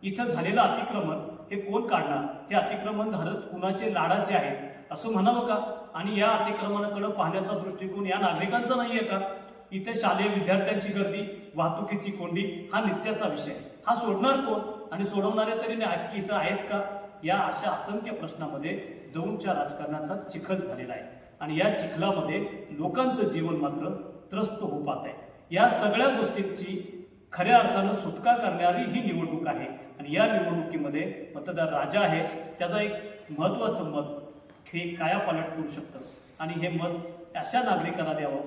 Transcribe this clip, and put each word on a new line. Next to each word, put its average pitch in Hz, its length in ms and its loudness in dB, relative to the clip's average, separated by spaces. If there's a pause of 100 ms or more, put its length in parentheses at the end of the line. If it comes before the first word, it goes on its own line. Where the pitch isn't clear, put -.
इथं 196 220 -2
झालेलं 165 360 2
अतिक्रमण - 560 2 (340)
हे 202 80 -4
कोण 208 280 0
काढणार? 147 320 2
हे 147 360 -4
अतिक्रमण 208 560 0
धारक 180 400 -4
कुणाचे 196 420 -2
लाडाचे 190 400 2
आहे - 380 0 (200)
असं - 200 -4
म्हणावं 240 360 4
का? - 300 0 (160)
आणि 196 260 -2
या 214 100 6
अतिक्रमणाकडे 202 760 0
पाहण्याचा 190 500 0
दृष्टिकोन 190 480 -4
या 185 140 2
नागरिकांचा 202 560 2
नाहीये 226 280 0
का? 190 160 0 (520)
इथे 190 240 -4
शालेय 196 380 2
विद्यार्थ्यांची 190 600 2
गर्दी, - 600 -2
वाहतुकीची 196 560 -2
कोंडी 175 640 -4
हा 214 80 4
नित्याचा 214 460 0
विषय 151 240 -4
आहे. - 200 -10 (160)
हा 233 80 4
सोडणार 226 400 4
कोण? 220 240 0 (320)
आणि 190 140 -2
सोडवणारे 220 640 0
तरी 226 80 -2
नक्की 208 440 -2
इथं 202 160 -2
आहेत 196 220 0
का? 202 420 -4 (240)
या 180 140 2
अशा - 340 0
असंख्य 214 400 -4
प्रश्नामध्ये 165 600 -6 (440)
दौंडच्या 196 380 -2
राजकारणाचा 156 640 -4
चिखल - 440 -4
झालेला 127 320 -6
आहे 110 100 -8 (360)
आणि 151 180 -2
या 202 200 4
चिखलामध्ये 170 960 -2
लोकांचं 208 520 2
जीवन 165 320 2
मात्र - 380 -2 (380)
त्रस्त 208 320 -2
होऊ 151 200 -2
पाहत - 200 -2
आहे. - 100 -8 (420)
या 220 140 10
सगळ्या 226 380 4
गोष्टींची 190 1000 -2 (280)
खऱ्या 180 240 8
अर्थानं 196 360 6
सुटका - 420 4
करणारी 175 560 2
ही 226 200 2
निवडणूक 160 360 0
आहे - 200 -2 (320)
आणि 147 160 -4
या 208 100 8
निवडणुकीमध्ये 165 1120 0
मतदार 165 340 -2
राजा - 300 2
आहे. 160 600 0
त्याचं 180 180 0
एक 208 160 0 (460)
महत्त्वाचं 196 440 2
मत 147 200 -2 (680)
हे 170 220 -4
कायापालट 165 480 2
करू 156 240 -4
शकतं - 320 -10 (400)
आणि 165 140 -4
हे 165 160 0
मत 170 280 -2 (380)
अशा 240 280 0
नागरिकाला 165 500 0
द्यावं 143 340 -2